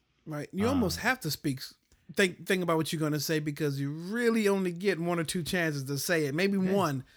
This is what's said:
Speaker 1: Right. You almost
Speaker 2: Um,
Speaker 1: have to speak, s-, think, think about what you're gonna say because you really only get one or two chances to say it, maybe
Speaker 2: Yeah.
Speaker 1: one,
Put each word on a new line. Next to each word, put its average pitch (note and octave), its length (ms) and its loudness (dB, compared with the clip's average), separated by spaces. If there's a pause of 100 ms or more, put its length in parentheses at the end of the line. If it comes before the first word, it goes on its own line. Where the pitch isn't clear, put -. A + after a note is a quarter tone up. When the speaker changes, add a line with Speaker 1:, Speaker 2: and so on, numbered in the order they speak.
(260)
Speaker 1:
Right. D3 280 -10
You G3 140 0
almost A3+ 320 0
Speaker 2:
Um, - 40 -8
Speaker 1:
have B3 180 0
to D3+ 100 -4
speak, C#3 280 -4
s-, - 140 -14 (420)
think, F3+ 300 0
think F#3+ 180 0
about E3 140 2
what D#3+ 160 0
you're D#3+ 80 -2
gonna D3+ 180 0
say D#3 200 0
because D3 400 -2
you C#3 120 -2
really A3 560 2
only F#3+ 240 2
get F3 280 0
one E3+ 200 0
or E3 60 0
two F3 180 -4
chances D#3+ 420 0
to C#3 120 -4
say D#3+ 280 2
it, C#3 100 -2
maybe G3 220 2
Speaker 2:
Yeah. F#3 140 2
Speaker 1:
one, D#3 320 2 (140)